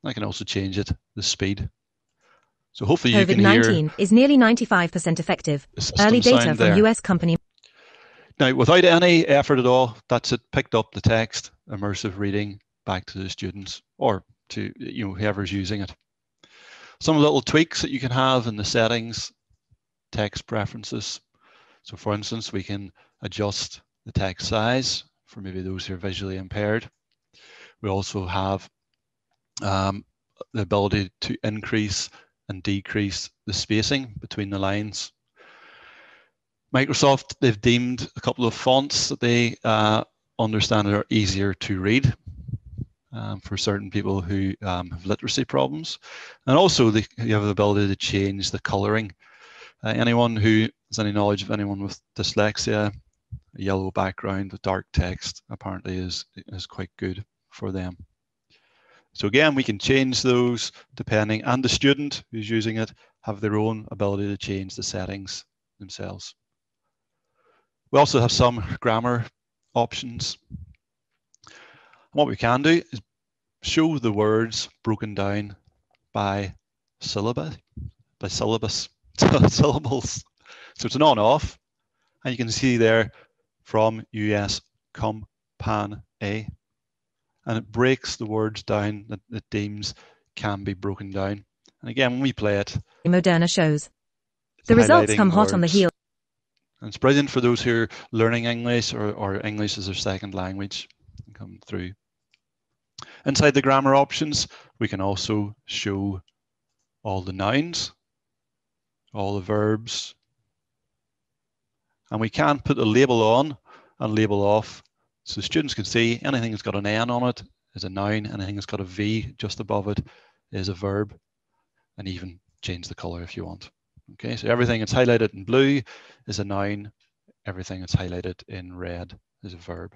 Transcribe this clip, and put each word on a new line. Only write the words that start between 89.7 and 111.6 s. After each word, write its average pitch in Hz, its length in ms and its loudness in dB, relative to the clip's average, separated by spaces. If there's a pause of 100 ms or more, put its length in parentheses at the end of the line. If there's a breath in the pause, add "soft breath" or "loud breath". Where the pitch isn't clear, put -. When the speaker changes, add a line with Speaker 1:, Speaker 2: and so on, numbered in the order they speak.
Speaker 1:
can 101 260 -6
be 98 120 -6
broken 98 360 -8
down. 98 340 -6 (360)
And 117 100 -12
again, 123 220 0
when 127 80 -4
we 135 120 0
play 101 260 0
it, - 180 -6 (280)
Speaker 2:
Moderna 170 460 4
shows. 151 400 0 (680)
Speaker 1:
it's - 100 -20
Speaker 2:
The 226 80 8
results 254 360 6
Speaker 1:
highlighting 208 40 4
Speaker 2:
come 202 140 6
hot 202 220 4
on 180 80 2
the 170 40 4
Speaker 1:
words. 165 80 2
Speaker 2:
heel. 190 180 4 (920)
Speaker 1:
And 110 80 -12
it's 104 80 -14
brilliant 139 340 4
for 131 120 0
those 120 180 2
who 117 220 2
are 110 60 -2 (220 loud breath)
learning 117 360 2
English 120 480 -2
or, 107 180 -4
or 101 320 -4
English 104 320 -4
as 95 100 -8
their 98 80 -6
second 98 400 -6
language. 95 540 -8 (460)
Come 95 320 -18
through. 92 260 -8 (1300 loud breath)
Inside 139 260 4
the 139 100 4
grammar 135 320 4
options, 139 540 0 (300 soft breath)
we 110 100 0
can 98 120 -6
also 101 540 -2 (120)
show 98 540 -4 (840)
all 95 180 -4
the 92 120 -10
nouns, 127 600 -2 (1200)
all 101 200 -4
the 101 60 -4
verbs, 107 720 -4 (2000)